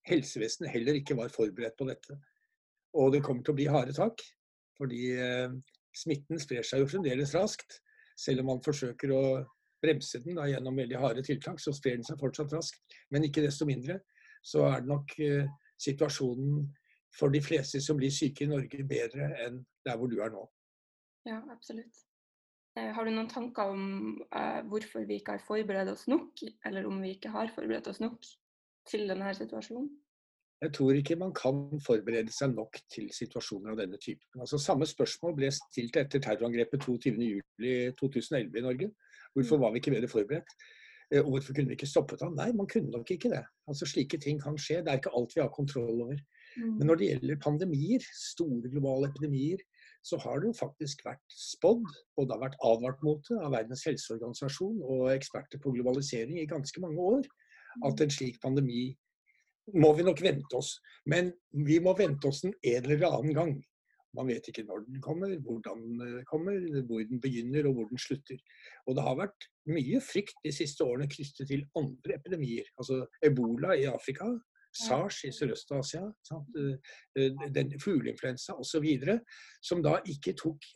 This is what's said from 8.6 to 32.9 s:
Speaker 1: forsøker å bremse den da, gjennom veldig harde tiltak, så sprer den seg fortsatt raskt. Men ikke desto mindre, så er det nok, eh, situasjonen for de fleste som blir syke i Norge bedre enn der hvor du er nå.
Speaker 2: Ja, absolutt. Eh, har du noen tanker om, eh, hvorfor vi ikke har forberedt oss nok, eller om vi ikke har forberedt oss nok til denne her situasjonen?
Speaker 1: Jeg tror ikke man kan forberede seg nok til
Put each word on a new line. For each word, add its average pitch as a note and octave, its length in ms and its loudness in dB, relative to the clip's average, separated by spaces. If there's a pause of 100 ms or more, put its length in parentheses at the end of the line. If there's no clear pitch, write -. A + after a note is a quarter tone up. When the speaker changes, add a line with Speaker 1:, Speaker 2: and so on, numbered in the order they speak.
Speaker 1:
forsøker C#3 540 -2
å C3 300 2 (380)
bremse C#3+ 400 0
den F3 120 -8
da, D3+ 80 -4
gjennom C3 340 -2
veldig B2 220 -2
harde C3 240 0
tiltak, D3+ 360 -4
så D3 140 -2
sprer B2+ 240 0
den A#2 60 -6
seg D3+ 160 -8
fortsatt C#3+ 340 -2
raskt. - 260 -6 (300)
Men C#3+ 140 2
ikke D3+ 220 2
desto C#3+ 200 0
mindre, C#3+ 360 -2 (420)
så D3 220 4 (100)
er B2 60 -2
det B2+ 80 -4
nok, C#3+ 300 -2
eh, C#3+ 280 2 (320)
situasjonen C#3+ 880 0 (460)
for C#3+ 160 4
de C#3+ 100 4
fleste C#3+ 420 0
som D3+ 160 0
blir C3+ 140 2
syke C#3 320 0
i D3 80 0
Norge C#3 360 -4
bedre C3+ 440 -2 (140)
enn B2+ 200 -10 (200)
der B2 120 -2
hvor B2 120 -2
du G#2+ 120 -2
er A2 80 -2
nå. G#2 180 -10 (800)
Speaker 2:
Ja, A3+ 160 -8 (100)
absolutt. A#3 440 -14 (800)
Eh, A3+ 160 -4
har A3+ 120 -2
du A3 60 0
noen A3 180 0
tanker A#3+ 420 -4
om, G3 500 -4 (120)
eh, - 300 -2
hvorfor G#3+ 440 -6
vi G#3 120 -2
ikke G3+ 180 -6
har - 20 -10
forberedt G3 520 -2
oss - 160 -8
nok, D4 240 0 (340)
eller G3 220 -4
om G3 140 -4
vi F#3+ 140 -6
ikke A3+ 160 -10
har A3 160 -4
forberedt A3+ 400 -4
oss G3+ 120 -10
nok A#3 220 -6 (640)
til G#3 200 -2
denne F#3+ 160 -2
her G3 100 -2
situasjonen? A3+ 560 -8 (760)
Speaker 1:
Jeg D3+ 100 -2
tror C3+ 200 6
ikke D3 240 2
man F#3 160 -4
kan C#3+ 480 -2
forberede A2+ 500 2
seg C#3 240 0
nok A2 240 -8 (100)
til G2+ 200 -8